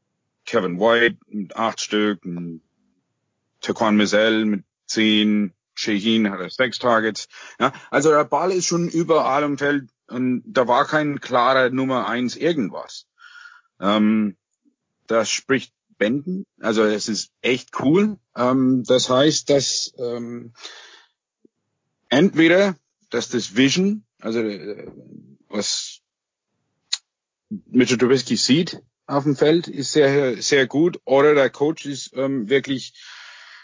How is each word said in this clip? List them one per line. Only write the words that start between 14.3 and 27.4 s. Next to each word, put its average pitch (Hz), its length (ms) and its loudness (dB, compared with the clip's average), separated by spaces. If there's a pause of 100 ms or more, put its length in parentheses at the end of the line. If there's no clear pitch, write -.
das 113 180 0
spricht - 440 -4 (240)
Bänden. 147 480 -4 (140)
Also 110 240 0
es 104 260 0
ist - 220 -6 (100)
echt - 380 -4
cool. 196 380 2 (180)
Ähm, 127 520 2
das 127 220 2
heißt, 143 400 2
dass, - 480 -2
ähm, 120 560 -8 (1600)
entweder, 165 680 4 (340)
dass 117 200 -4
das 107 260 -6
Vision, 180 500 2 (140)
also, 113 200 -4
äh, 104 500 -8 (600)
was - 500 -8 (1500)